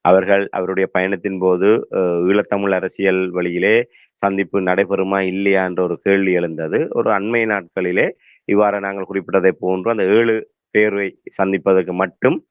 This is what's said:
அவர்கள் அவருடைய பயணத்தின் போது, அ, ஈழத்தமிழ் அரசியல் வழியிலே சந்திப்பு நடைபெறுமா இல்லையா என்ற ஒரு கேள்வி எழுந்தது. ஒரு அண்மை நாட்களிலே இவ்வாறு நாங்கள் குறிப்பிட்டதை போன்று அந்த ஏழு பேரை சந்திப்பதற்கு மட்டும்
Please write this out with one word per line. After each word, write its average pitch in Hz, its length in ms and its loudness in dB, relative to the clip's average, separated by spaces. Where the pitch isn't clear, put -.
அவர்கள் 95 480 2
அவருடைய 92 440 -2
பயணத்தின் 95 460 -4
போது, 92 560 2
அ, 95 40 0
ஈழத்தமிழ் 98 720 0
அரசியல் 92 600 0
வழியிலே 90 560 0
சந்திப்பு 98 480 -2
நடைபெறுமா 95 580 0
இல்லையா 95 460 0
என்ற 90 180 -2
ஒரு 85 160 -2
கேள்வி 98 340 2
எழுந்தது. 85 600 -2
ஒரு 113 180 -2
அண்மை 110 360 0
நாட்களிலே 95 640 -2
இவ்வாறு 101 360 2
நாங்கள் 98 320 -6
குறிப்பிட்டதை 92 460 0
போன்று 92 320 -2
அந்த 107 140 0
ஏழு 110 460 2
பேரை 101 480 0
சந்திப்பதற்கு 95 600 0
மட்டும் 95 580 -2